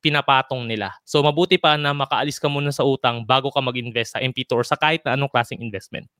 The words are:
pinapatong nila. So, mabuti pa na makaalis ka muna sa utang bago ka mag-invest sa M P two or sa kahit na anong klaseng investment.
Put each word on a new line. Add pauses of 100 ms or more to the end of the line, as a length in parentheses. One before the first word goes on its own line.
pinapatong
nila.
So,
mabuti
pa
na
makaalis
ka
muna
sa
utang
bago
ka
mag-invest
sa
M
P
two
or
sa
kahit
na
anong
klaseng
investment. (100)